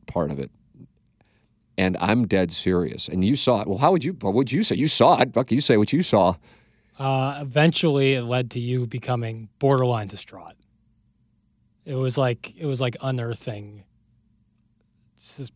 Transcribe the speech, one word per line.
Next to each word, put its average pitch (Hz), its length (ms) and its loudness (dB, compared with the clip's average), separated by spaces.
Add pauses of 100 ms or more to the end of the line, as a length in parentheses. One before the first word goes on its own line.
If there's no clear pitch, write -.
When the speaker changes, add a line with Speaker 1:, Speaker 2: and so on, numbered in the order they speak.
Speaker 1:
part 80 260 -4
of 69 80 -8
it. 65 120 -10 (1300)
And 92 220 2
I'm 107 280 2
dead 92 240 0
serious. 87 560 -2
And 90 160 -2
you 120 120 2
saw 120 260 2
it. - 60 -8
Well, 95 120 -2
how 151 120 4
would 170 120 2
you, 180 100 -4
what 98 200 -4
would 131 180 0
you 185 120 0
say? 95 120 -2
You 135 120 0
saw 135 340 6
it. 123 120 0
Fuck, 127 180 0
you 131 100 2
say 117 160 4
what 104 160 2
you 170 100 2
saw. 95 320 4 (640)
Speaker 2:
Uh, 135 440 -2
eventually, 143 720 2
it 123 100 -2
led 120 280 -2
to 123 80 -8
you 123 260 -2
becoming 113 640 -6 (120)
borderline 123 480 2
distraught. 92 480 -18 (1300)
It 143 100 -8
was 131 220 -2
like, 123 400 -2
it 165 80 -10
was 135 160 -4
like 123 200 -4
unearthing 113 840 -8 (1300)
s-, - 380 -16